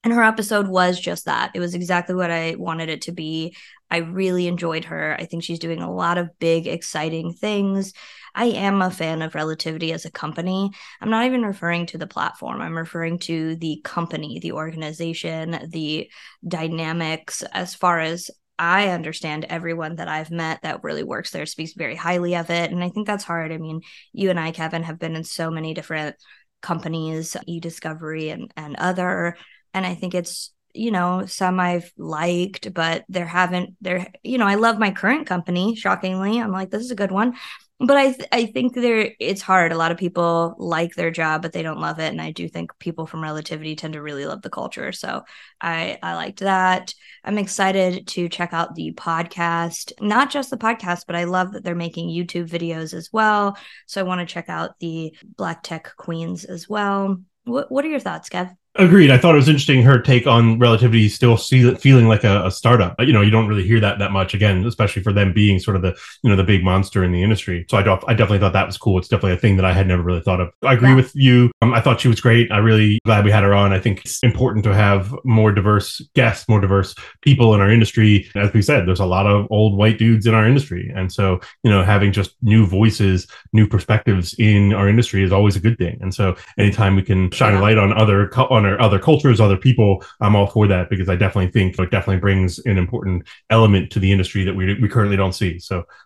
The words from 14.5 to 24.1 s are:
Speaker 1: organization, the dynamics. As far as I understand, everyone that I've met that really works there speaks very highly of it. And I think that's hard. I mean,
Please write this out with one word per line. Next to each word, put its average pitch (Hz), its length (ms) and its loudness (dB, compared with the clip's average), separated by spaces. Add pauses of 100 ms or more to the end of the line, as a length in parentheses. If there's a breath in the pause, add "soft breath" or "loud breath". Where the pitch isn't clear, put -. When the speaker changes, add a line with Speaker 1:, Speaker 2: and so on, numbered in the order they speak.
Speaker 1:
organization, 160 1160 -12
the 156 420 -10 (360 loud breath)
dynamics. 160 960 -8 (100)
As 180 220 -10
far 175 260 -2
as 165 300 -8 (300)
I 185 300 0
understand, 160 560 -8
everyone 165 500 -10
that 170 120 -12
I've 156 220 -10
met 165 320 -8
that - 220 -10
really 151 200 -8
works - 280 -12
there 156 160 -10
speaks - 260 -14
very 143 220 -10
highly 175 400 -4
of 170 160 -8
it. 170 200 -4
And 175 120 -6
I 180 60 -6
think 208 180 -10
that's 202 160 -6
hard. 165 280 -8
I 160 60 -12
mean, 160 240 -12 (320 soft breath)